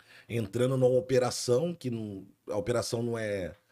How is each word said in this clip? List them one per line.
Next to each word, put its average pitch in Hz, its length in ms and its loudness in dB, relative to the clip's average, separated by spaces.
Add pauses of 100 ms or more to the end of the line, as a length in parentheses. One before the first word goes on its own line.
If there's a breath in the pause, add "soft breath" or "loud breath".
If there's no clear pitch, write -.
(280 loud breath)
entrando 117 480 0
numa 127 220 6
operação, 127 760 2
que 127 160 -6
não, 104 360 -8 (220)
a - 80 -4
operação 117 460 -2
não 117 140 -2
é, 101 380 -4 (180)